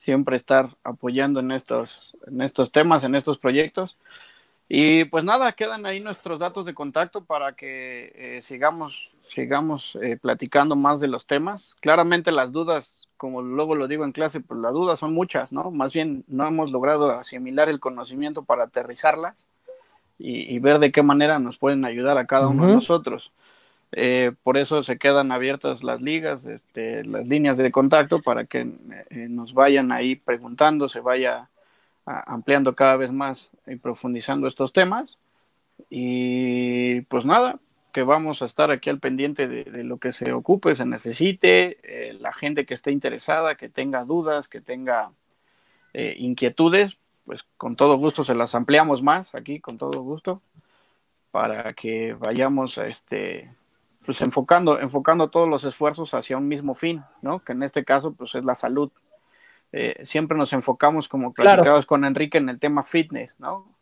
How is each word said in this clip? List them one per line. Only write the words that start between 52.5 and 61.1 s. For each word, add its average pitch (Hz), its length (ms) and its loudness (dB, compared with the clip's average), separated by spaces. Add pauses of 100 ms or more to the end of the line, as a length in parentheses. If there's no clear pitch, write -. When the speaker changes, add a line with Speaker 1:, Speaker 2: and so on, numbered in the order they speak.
Speaker 1:
este, 101 720 -10 (540)
pues, - 160 -6
enfocando, 151 600 2
enfocando 143 480 0
todos 170 200 2
los 143 160 -2
esfuerzos 151 500 -4
hacia 127 220 -4
un 139 120 -2
mismo 143 260 -4
fin, 165 280 -4 (200)
¿no? 156 200 -6
Que - 100 -12
en 127 100 -4
este 139 220 -4
caso, 143 280 2
pues, - 220 -14
es 131 100 -6
la 127 100 0
salud. 135 360 -2 (840)
Eh, - 340 -6
siempre 156 320 -2
nos 139 160 -2
enfocamos, 143 540 2
como 127 260 -6